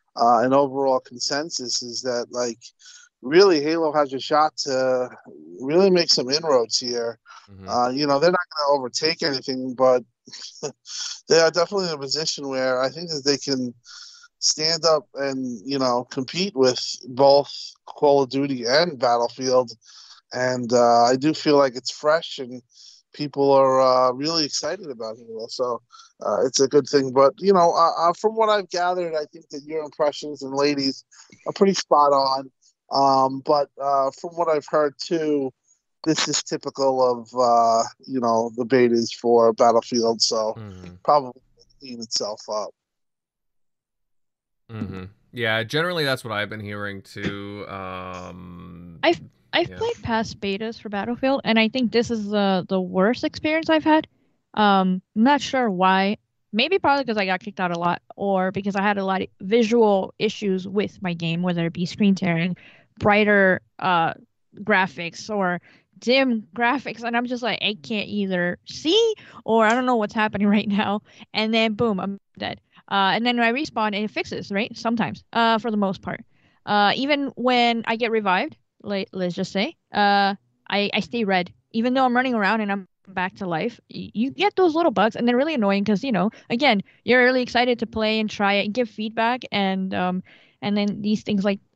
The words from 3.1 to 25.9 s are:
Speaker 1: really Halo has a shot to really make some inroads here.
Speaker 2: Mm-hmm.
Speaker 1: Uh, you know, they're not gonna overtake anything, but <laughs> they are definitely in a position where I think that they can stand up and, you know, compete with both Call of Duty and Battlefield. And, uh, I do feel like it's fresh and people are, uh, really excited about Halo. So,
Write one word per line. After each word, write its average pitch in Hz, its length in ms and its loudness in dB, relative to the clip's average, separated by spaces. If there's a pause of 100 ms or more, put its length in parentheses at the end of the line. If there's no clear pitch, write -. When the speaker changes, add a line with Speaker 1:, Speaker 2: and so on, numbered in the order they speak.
Speaker 1:
really 165 400 6
Halo 156 300 -2
has 143 200 0
a 131 80 -6
shot 151 380 0
to 131 500 0 (520)
really 170 300 4
make 175 200 4
some 127 200 0
inroads 143 480 2
here. 117 400 -6 (320)
Speaker 2:
Mm-hmm. 95 180 -18
Speaker 1:
Uh, 123 260 0
you 147 120 -2
know, 139 120 4
they're 165 120 4
not 180 100 2 (180)
gonna 143 200 2
overtake 156 440 -4
anything, 131 520 -4
but 127 280 4 (600)
<laughs> - 100 -8 (560)
they 160 120 6
are 160 100 6
definitely 175 380 -2
in 156 60 -6
a 143 40 -8
position 139 500 -6
where 131 320 -2
I 131 100 0
think 170 200 -12
that 147 140 -8
they 139 140 0
can 127 360 -4 (680)
stand 160 440 -2
up 156 300 2
and, 131 500 -6
you 139 140 -4
know, 127 320 0
compete 165 460 -4
with 131 240 2 (280)
both 139 440 4 (340)
Call 143 360 2
of 127 80 -4
Duty 135 360 -4
and 151 320 0
Battlefield. 123 720 0 (640)
And, 123 400 -2
uh, 120 320 6
I 127 120 4
do 147 180 0
feel 147 240 2
like 131 180 2
it's - 160 -6
fresh 156 480 -2
and 123 200 -12 (520)
people 139 400 0
are, 135 280 6
uh, 127 320 4
really 151 320 -4
excited 160 460 -6
about 113 280 -10
Halo. 113 300 -12
So, 123 320 -4 (460)